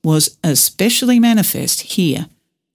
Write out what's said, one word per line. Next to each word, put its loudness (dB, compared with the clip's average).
was 0
especially 0
manifest 0
here -4